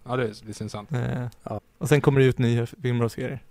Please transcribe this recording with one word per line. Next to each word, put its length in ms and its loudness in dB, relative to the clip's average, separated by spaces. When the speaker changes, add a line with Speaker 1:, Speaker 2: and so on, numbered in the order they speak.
Speaker 1:
Ja, 100 -4
det 80 0
är, 100 -4
det 160 -10
är 60 -6
sant. 240 -10
Speaker 2:
Eh, 360 -4
Speaker 3:
Ja. 180 -8
Speaker 2:
och 120 -4
sen 120 6
kommer 180 4
det 60 8
ut 120 4
nya 280 2
filmer 400 -2
och 60 -2
serier. 400 -8